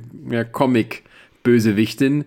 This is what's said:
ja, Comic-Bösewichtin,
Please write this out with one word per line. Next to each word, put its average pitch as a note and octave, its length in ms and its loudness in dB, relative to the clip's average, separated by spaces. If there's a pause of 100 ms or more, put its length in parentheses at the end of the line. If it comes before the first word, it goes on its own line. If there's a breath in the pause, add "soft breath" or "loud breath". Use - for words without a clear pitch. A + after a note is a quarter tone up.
(300)
ja, A#2 140 -2
Comic-Bösewichtin, A#2+ 1800 0